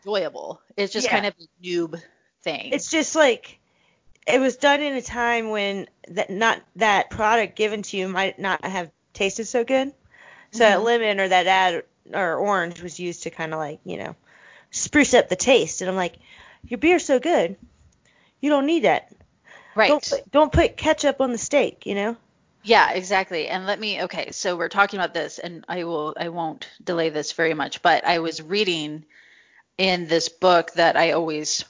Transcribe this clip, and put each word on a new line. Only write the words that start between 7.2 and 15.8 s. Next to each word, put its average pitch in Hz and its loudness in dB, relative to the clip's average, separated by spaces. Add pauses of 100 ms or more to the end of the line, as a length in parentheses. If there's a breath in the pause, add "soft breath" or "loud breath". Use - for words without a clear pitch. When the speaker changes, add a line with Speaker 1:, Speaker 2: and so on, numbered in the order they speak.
Speaker 2:
given 214 -2
to - -10
you 190 -2
might 190 -4
not 190 -2
have 180 -6 (220)
tasted 202 -4
so 240 -2
good. 262 -2 (580 loud breath)
So 220 -8
that 202 6
Speaker 1:
Mm-hmm. 214 0
Speaker 2:
lemon 226 2
or 190 2
that 180 4
ad 185 2 (280)
or 170 -2
orange 175 -2
was 175 -12
used 175 -8
to 165 -8
kinda, 160 -8
like, 156 -8
you 85 -10
know, - -12 (560 soft breath)
spruce - 2
up 233 6
the 185 -2
taste. 190 2